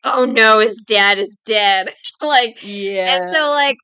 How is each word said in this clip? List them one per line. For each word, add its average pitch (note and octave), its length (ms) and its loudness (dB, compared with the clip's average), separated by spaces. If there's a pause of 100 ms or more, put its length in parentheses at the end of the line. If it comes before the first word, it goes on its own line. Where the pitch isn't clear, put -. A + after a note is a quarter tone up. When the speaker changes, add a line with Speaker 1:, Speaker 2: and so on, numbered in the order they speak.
Speaker 1:
"Oh B3+ 220 -2
no, A3 340 4
his G#3+ 300 0
dad G3+ 320 2
is G3+ 240 -8
dead." G3+ 560 0
<laughs> - 40 -20 (160)
Like, B3 420 0
Speaker 2:
Yeah. G3 520 -4
Speaker 1:
and A3 160 -4
so, D4+ 200 0
like, C#4+ 340 0